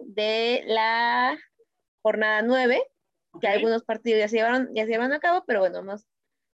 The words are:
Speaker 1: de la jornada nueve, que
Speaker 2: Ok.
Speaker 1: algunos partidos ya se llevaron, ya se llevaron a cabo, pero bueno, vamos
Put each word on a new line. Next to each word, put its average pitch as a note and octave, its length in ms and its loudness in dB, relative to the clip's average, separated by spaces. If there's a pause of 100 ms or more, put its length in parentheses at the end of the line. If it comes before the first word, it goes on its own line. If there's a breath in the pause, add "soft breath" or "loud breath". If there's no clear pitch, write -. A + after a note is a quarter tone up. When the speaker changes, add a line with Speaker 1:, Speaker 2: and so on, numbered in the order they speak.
Speaker 1:
de A3 640 -2
la A#3+ 720 0 (640)
jornada G#3+ 400 0
nueve, B3+ 400 2 (580)
que G#3+ 80 0
Speaker 2:
Ok. G3 60 2
Speaker 1:
algunos A3+ 300 0
partidos A3 360 0
ya G#3 80 0
se A3+ 80 -2
llevaron, A#3+ 380 0
ya A3 100 0
se A3 60 -4
llevaron A#3+ 220 0
a D4 80 -4
cabo, F4 260 0
pero G#3+ 140 0
bueno, F3+ 180 2
vamos G3 280 -12 (480)